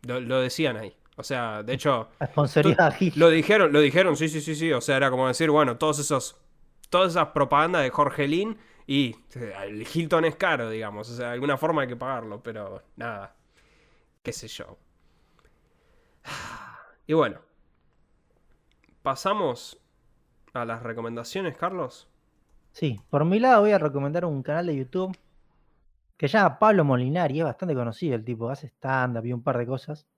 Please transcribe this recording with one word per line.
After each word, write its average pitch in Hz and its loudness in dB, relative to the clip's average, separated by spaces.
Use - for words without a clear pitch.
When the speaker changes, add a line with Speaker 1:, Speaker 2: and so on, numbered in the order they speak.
Speaker 1:
Lo, 123 -6
lo 127 0
decían 127 -2
ahí. 107 -12
O - -14
sea, 113 -6
de 120 -4
hecho, 127 0
Speaker 2:
La 139 -4
sponsoría 151 4
Speaker 1:
to-, 165 6
Speaker 2:
Hilton. 170 2
Speaker 1:
lo 170 10
dijeron, 165 4
lo 147 6
dijeron, 151 4
sí, 156 -2
sí, 151 -4
sí, 156 -6
sí. 160 -2
O 120 0
sea, 139 0
era 135 4
como 127 2
decir, 151 0
bueno, 143 4
todos 151 0
esos, - -4
todas 185 2
esas 160 0
propagandas 151 2
de 131 0
Jorgelín 151 -2
y, 139 0
eh, 117 -12
el 107 -12
Hilton 165 0
es 156 0
caro, 139 -2
digamos. 110 -8
O 120 -12
sea, 120 -8
de 120 -6
alguna 135 -2
forma 156 0
hay 127 -6
que 120 -10
pagarlo, 117 -10
pero 104 -12
nada. 107 -12
Qué - -8
sé - -14
yo. - -16
<sighs> - -14
Y 151 0
bueno, 139 0
¿pasamos 156 -4
a 120 -6
las 117 -8
recomendaciones, 117 -8
Carlos? 170 -8
Speaker 2:
Sí, 127 -4
por 143 2
mi 185 2
lado 240 6
voy 208 4
a 202 4
recomendar 151 -2
un 143 -4
canal 165 -4
de 160 -2
YouTube 180 -6
que - -2
se 170 2
llama 185 4
Pablo 208 6
Molinari, 139 0
es 165 0
bastante 156 -4
conocido 123 -2
el 110 -6
tipo, 117 -6
hace 139 -10
stand-up 127 -2
y 123 -4
un 123 -6
par 123 0
de 120 -2
cosas. 131 -8